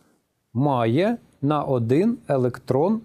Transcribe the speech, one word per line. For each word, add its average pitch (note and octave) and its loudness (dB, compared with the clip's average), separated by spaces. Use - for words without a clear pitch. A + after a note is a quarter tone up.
має C3+ 0
на D3 0
один C#3+ 0
електрон C#3 -2